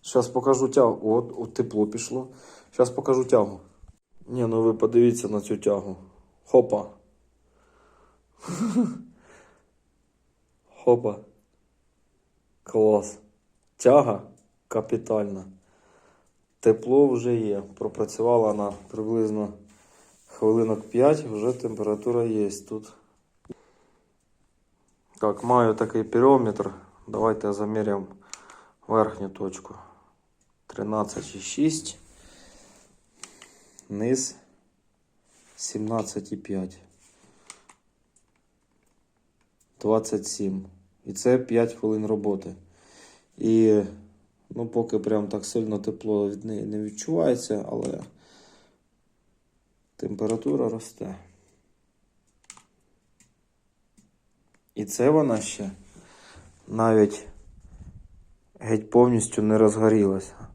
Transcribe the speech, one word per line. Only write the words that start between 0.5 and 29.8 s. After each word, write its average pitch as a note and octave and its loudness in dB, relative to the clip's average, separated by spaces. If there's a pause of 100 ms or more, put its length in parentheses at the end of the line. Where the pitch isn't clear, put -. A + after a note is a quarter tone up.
тягу. A2 2
От, A#2+ -2
от A2+ -10
тепло G#2+ 0
пішло. A#2+ -8 (440)
Щас B2 2
покажу C3 0
тягу. G2+ 2 (680)
Ні, B2 -4
ну A2+ 0
ви A2+ 4
подивіться A#2 4
на G#2 -2
цю G#2 -6
тягу. G2 -2 (560)
<laughs> A#2+ 6 (4000)
Хопа. A#2+ 2 (1500)
Клас. G#2+ 2 (580)
Тяга B2 6 (460)
капітальна. G#2+ -4 (1160)
Тепло B2+ 6
вже A#2+ 0
є. G2+ -2 (140)
Пропрацювала A2 0
вона G#2 -2 (160)
приблизно G#2+ -2 (880)
хвилинок A2 2
п'ять, D3 4
вже A2 -2
температура A2 -2
є G#2+ -2
тут. G#2+ -14 (2250)
Так, G#2 -2
маю A#2+ 4
такий A2 -2
пірометр. A2+ 4 (380)
Давайте G#2+ 0
заміряємо G#2 -4 (840)
верхню G#2+ 0
точку. - -10 (920)